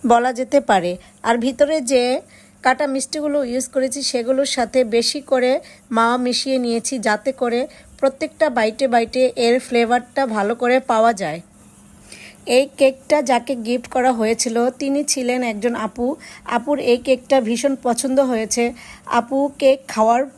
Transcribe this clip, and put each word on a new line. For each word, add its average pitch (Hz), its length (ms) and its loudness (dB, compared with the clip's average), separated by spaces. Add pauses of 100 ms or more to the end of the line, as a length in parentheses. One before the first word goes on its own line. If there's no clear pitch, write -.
বলা 240 260 4
যেতে 254 280 0
পারে। 180 360 0 (260)
আর 233 160 2
ভিতরে 285 420 0
যে 247 400 0 (420)
কাটা 262 240 0
মিষ্টিগুলো 285 580 -2
ইউজ 247 240 -4
করেছি 262 340 -4
সেগুলোর 262 440 -2
সাথে 254 380 0
বেশি 233 360 0
করে 262 400 0 (300)
মাওয়া 233 260 2
মিশিয়ে 254 420 -2
নিয়েছি, 240 400 -4
যাতে 214 340 -2
করে 247 340 -2 (320)
প্রত্যেকটা 294 520 0
বাইটে 233 380 0
বাইটে 240 480 2
এর 240 240 2
ফ্লেভারটা 240 680 0
ভালো 214 280 -2
করে 247 260 2
পাওয়া 233 320 2
যায়। 175 280 -6 (1040)
এই 262 300 2
কেকটা 277 460 2
যাকে 240 320 0
গিফট 240 340 -4
করা 254 240 2
হয়েছিল 226 580 0
তিনি 277 340 -4
ছিলেন 254 380 -2
একজন 233 320 -4
আপু। 240 420 -4 (280)
আপুর 262 340 -2
এই 240 180 2
কেকটা 262 440 0
ভীষণ 240 420 -2
পছন্দ 254 380 0
হয়েছে। 240 520 0 (340)
আপু 269 520 0
কেক 269 300 4
খাওয়ার 233 360 2 (140)